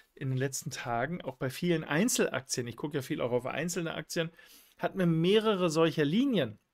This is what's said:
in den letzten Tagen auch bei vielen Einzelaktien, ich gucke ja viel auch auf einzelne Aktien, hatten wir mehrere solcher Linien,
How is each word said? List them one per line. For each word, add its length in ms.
in 140
den 60
letzten 340
Tagen 520
auch 140
bei 120
vielen 360
Einzelaktien, 800
ich 100
gucke 200
ja 60
viel 180
auch 100
auf 160
einzelne 480
Aktien, 360
hatten 200
wir 80
mehrere 640
solcher 340
Linien, 540